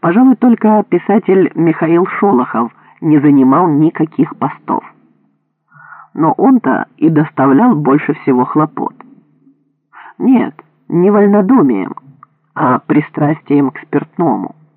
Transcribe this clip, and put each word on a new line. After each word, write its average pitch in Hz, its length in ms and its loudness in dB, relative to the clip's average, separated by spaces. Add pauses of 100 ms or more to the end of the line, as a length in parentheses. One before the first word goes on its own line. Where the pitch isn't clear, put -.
Пожалуй, 233 340 2
только 214 480 2
писатель 190 720 0
Михаил 165 500 0
Шолохов 123 680 -2 (300)
не 156 160 2
занимал 143 500 2
никаких 156 720 -2
постов. - 460 -8 (1300)
Но 156 200 0
он-то 220 540 0 (100)
и - 120 2
доставлял 151 680 0
больше 147 380 -2
всего 123 320 -2
хлопот. - 480 -4 (1300)
Нет, 123 340 0 (360)
не 175 200 2
вольнодумием, 202 840 2 (600)
а - 260 -2
пристрастием 151 920 -2
к - 80 -18
спиртному. 139 760 -4 (220)